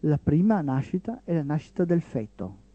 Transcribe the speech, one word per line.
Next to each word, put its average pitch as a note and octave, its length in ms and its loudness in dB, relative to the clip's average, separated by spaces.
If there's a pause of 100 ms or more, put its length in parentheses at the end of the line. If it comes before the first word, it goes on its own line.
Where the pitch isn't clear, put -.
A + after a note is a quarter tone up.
La D3+ 160 2
prima F3+ 440 2
nascita D3 600 -4
è F3 100 -4
la D#3+ 100 0
nascita D3+ 420 -2
del E3+ 160 2
feto. G2+ 720 -8